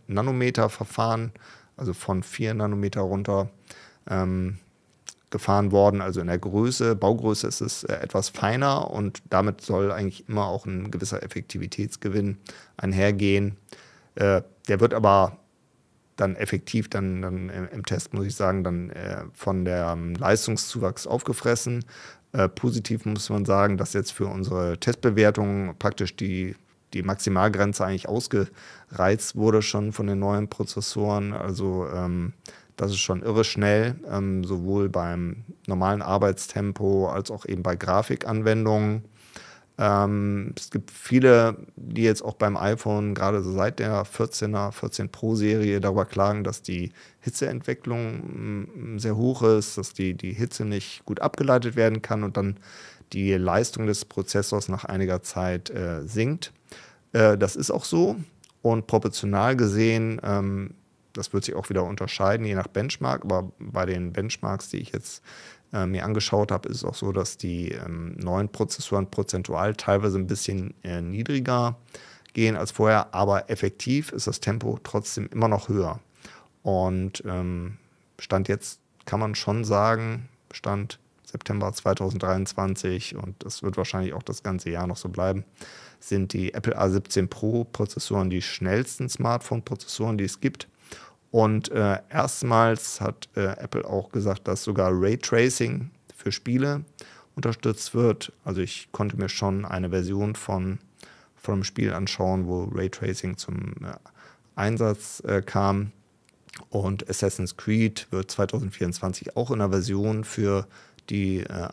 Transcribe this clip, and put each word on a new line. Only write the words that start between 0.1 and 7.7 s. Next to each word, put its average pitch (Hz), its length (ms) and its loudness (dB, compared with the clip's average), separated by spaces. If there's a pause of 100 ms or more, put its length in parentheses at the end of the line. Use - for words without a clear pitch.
Verfahren, 113 640 -2 (420)
also 123 180 -4
von 92 300 -2
vier 110 300 -4
Nanometer 104 480 -2
runter, 98 480 0 (600)
ähm, 92 500 0 (720)
gefahren 101 420 2
worden. 101 260 8
Also 92 220 -2
in 85 60 -4
der 87 120 0
Größe, 113 560 2
Baugröße 107 500 2
ist - 140 -4
es, - 240 -6